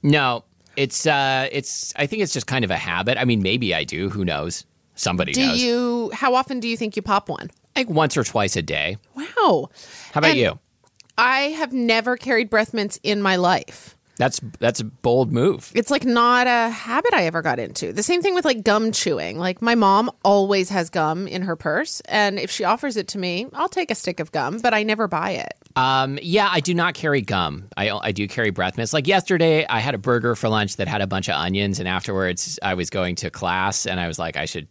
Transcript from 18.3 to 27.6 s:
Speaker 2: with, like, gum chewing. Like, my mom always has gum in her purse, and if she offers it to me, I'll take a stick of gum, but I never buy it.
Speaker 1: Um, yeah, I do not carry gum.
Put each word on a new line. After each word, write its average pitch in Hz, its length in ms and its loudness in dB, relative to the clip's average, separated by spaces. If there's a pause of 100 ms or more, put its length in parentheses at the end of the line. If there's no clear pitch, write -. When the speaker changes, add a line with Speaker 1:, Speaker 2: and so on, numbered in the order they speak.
Speaker 2:
with, 349 120 0
like, 240 180 0
gum 220 280 4
chewing. 107 460 -2
Like, 180 220 -4
my 233 140 2
mom 214 360 4 (140)
always 196 460 4
has 180 180 0
gum 165 400 -2
in 180 140 -6
her 185 120 -2
purse, 170 520 -2
and 202 320 0
if 180 120 -4
she - 140 -4
offers 240 320 0
it 196 120 -4
to 208 100 -8
me, 180 340 -2
I'll 302 160 -2
take 359 220 -4
a 226 40 0
stick - 240 -4
of 156 140 -6
gum, 151 300 -2
but 240 100 2
I 214 120 0
never 214 220 0
buy 180 260 -2
it. - 200 -8 (240)
Speaker 1:
Um, 135 460 2
yeah, 196 280 2
I 175 100 2
do 175 120 -2
not 170 220 0
carry 143 260 0
gum. 92 560 -2